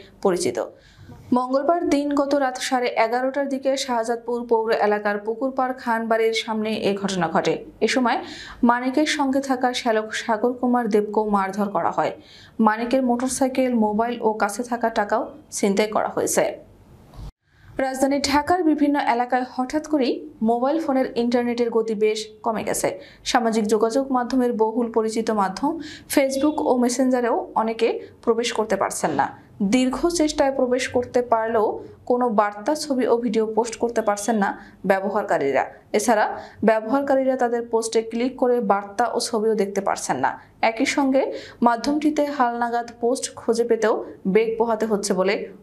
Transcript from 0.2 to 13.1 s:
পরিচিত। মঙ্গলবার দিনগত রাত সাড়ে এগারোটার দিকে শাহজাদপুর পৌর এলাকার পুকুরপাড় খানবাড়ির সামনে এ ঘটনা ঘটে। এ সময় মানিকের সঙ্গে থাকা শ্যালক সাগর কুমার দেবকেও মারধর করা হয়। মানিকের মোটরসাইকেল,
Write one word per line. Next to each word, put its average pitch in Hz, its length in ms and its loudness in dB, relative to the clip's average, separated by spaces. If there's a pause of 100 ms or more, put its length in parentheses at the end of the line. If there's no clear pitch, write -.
পরিচিত। 175 420 0 (680)
মঙ্গলবার 277 560 2
দিনগত 285 460 2
রাত 254 260 0
সাড়ে 247 280 0
এগারোটার 262 600 0
দিকে 262 280 -2
শাহজাদপুর 240 680 -4
পৌর 220 260 2
এলাকার 208 460 0
পুকুরপাড় 254 600 -2
খানবাড়ির 226 540 0
সামনে 220 420 -2
এ 202 220 0
ঘটনা 190 320 -2
ঘটে। 160 360 0 (160)
এ 220 80 2
সময় 254 360 0 (380)
মানিকের 254 440 2
সঙ্গে 285 340 0
থাকা 262 340 -2
শ্যালক 220 400 -2
সাগর 240 380 0
কুমার 247 360 0
দেবকেও 214 400 2
মারধর 196 400 0
করা 175 220 -2
হয়। 156 220 0 (480)
মানিকের 233 420 2
মোটরসাইকেল, 254 720 0